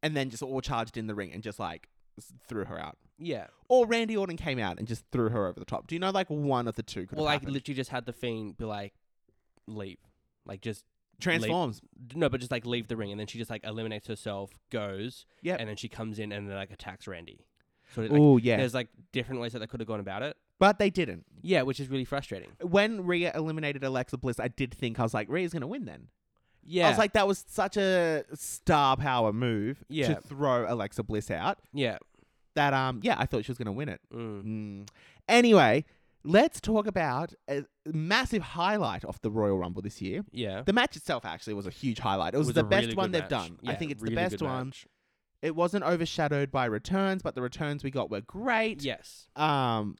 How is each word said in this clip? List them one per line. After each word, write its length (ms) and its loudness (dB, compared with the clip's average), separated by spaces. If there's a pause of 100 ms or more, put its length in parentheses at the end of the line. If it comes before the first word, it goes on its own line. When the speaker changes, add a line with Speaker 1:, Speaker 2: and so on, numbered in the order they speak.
Speaker 1:
And 120 -2
then 140 -2
just 140 -10
all 180 -4
charged 360 -4
in 100 -6
the 80 -6
ring 180 -6
and 100 -12
just, 160 -10
like, 300 -8 (280)
s-, 160 -20 (140)
threw 180 -6
her 140 -10
out. 180 -12 (200)
Speaker 2:
Yeah. 300 -8 (200)
Speaker 1:
Or 180 8
Randy 300 0
Orton 220 -2
came 220 -4
out 200 -2
and 80 -6
just 240 -6
threw 180 2
her 180 0
over 120 -6
the 60 -14
top. 220 -8
Do 80 -6
you 40 -4
know, 120 0
like, 180 0
one 380 0
of 80 -4
the 80 -6
two 220 -8
could 120 -10
Speaker 2:
Well, 100 0
Speaker 1:
have 80 4
Speaker 2:
like, 60 -2
Speaker 1:
happened? 120 -6
Speaker 2:
literally 220 -6
just 140 -6
had 160 -6
The 80 -10
Fiend 440 -6
be 80 -8
like, 280 -8 (760)
"Leave." 300 -10 (480)
Like, 160 -12
just 220 -8 (340)
leave. 40 -14
Speaker 1:
Transforms. 600 0 (260)
Speaker 2:
D-, 100 -12
no, 120 2
but 100 -2
just, 120 -8
like, 140 -4
leave 220 -4
the 80 -4
ring. 160 -6
And 80 -8
then 80 -6
she 100 -12
just, 120 -8
like, 160 -10
eliminates 420 -8
herself, 440 -8 (180)
goes, 560 -6 (160)
Speaker 1:
Yep. 180 -4
Speaker 2:
and 100 -6
then 60 -8
she 140 -10
comes 300 -8
in 120 -6
and 180 -8
then, 60 -8
like, 160 -10
attacks 360 -16
Randy. 380 -14 (480)
So, 100 -4
like, 80 -2
Speaker 1:
Ooh, 300 10
yeah. 160 4
Speaker 2:
there's, 160 0
like, 140 -4 (240)
different 300 -4
ways 120 -6
that 60 -8
they 80 -8
could 140 -10
have 60 -6
gone 120 -4
about 240 -6
it. 140 -8 (220)
Speaker 1:
But 200 6
they 100 6
didn't. 360 -4 (160)
Speaker 2:
Yeah, 220 2
which 160 -2
is 100 -6
really 160 -2
frustrating. 460 -8 (100)
Speaker 1:
When 440 2
Rhea 280 0
eliminated 500 -4
Alexa 340 -2
Bliss, 220 -4
I 100 -2
did 240 -4
think, 260 -4
I 40 4
was 100 0
like, 160 -2
"Rhea's 240 -2
gonna 140 -4
win 180 -6
then." 240 -16 (560)
Speaker 2:
Yeah. 220 4
Speaker 1:
I 20 10
was 80 4
like, 160 4
"That 140 6
was 200 0
such 300 0
a 560 2
star 640 4
power 340 2
move 560 -2
Speaker 2:
Yeah. 280 0
Speaker 1:
to 60 -10
throw 500 2
Alexa 320 -2
Bliss 280 -2
out." 280 -2 (140)
Speaker 2:
Yeah. 240 -2 (580)
Speaker 1:
That, 180 4
um, 300 0
yeah, 140 2
I 80 0
thought 200 -2
she 60 -8
was 60 -6
gonna 140 -6
win 160 -6
it. 140 -10 (120)
Speaker 2:
Mm. 300 -10
Speaker 1:
Mm. 460 -8 (400)
Anyway, 560 10 (400)
let's 340 6
talk 280 2
about 460 -2 (160)
a 140 -2 (220)
massive 560 0
highlight 640 -2
of 160 -8
the 100 -2
Royal 260 2
Rumble 240 -4
this 200 -10
year. 300 -4
Speaker 2:
Yeah. 320 -6
Speaker 1:
The 100 2
match 240 2
itself 280 -4
actually 280 -8
was 140 -6
a 40 -8
huge 280 -4
highlight. 340 0
It 40 2
was 100 2
Speaker 2:
Was 80 0
Speaker 1:
the 60 6
Speaker 2:
a 40 6
Speaker 1:
best 220 4
Speaker 2:
really 80 -2
Speaker 1:
one 160 2
Speaker 2:
good 20 -4
Speaker 1:
they've 80 2
Speaker 2:
match. 80 -8 (180)
Speaker 1:
done. 180 -16
I 60 -4
Speaker 2:
Yeah, 60 -4
Speaker 1:
think 140 -4
it's 120 -8
Speaker 2:
really 120 -2
Speaker 1:
the 60 2
best 180 0
Speaker 2:
good 60 -2
Speaker 1:
one. 220 -4
Speaker 2:
match. 180 -14 (560)
Speaker 1:
It 140 -2
wasn't 300 0
overshadowed 640 0
by 140 2
returns, 560 0
but 120 -4
the 80 -4
returns 400 -4
we 100 -4
got 200 -2
were 80 -4
great. 640 -2
Speaker 2:
Yes. 540 -10
Speaker 1:
Um, 640 2